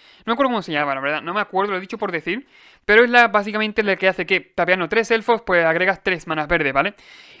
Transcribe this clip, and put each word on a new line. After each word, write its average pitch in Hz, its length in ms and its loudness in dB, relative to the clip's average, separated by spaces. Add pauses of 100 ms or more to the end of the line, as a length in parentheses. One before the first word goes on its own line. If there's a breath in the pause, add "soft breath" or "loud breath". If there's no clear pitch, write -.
(180 soft breath)
No - 120 -8
me - 40 0
acuerdo 262 160 0
cómo 220 120 -4
se 170 100 -10
llama, 147 220 -2
la 135 60 -6
verdad, 143 220 -4
no 165 120 -8
me 208 60 -2
acuerdo, 196 320 -4
lo 185 60 -4
he - 20 -6
dicho 196 180 -12
por 196 140 -6
decir. 170 340 -6 (380 soft breath)
Pero 220 200 6
es 240 60 -2
la, 240 180 6
básicamente 214 540 -2
la 196 140 2
que 190 120 2
hace 185 180 -2
que, 185 140 0
tapeando 175 480 0
tres 214 220 0
elfos, 220 320 0
pues 175 220 2
agregas 180 380 0
tres 180 240 -4
manas 156 200 -4
verdes, 151 260 0
¿vale? 156 220 0 (460 loud breath)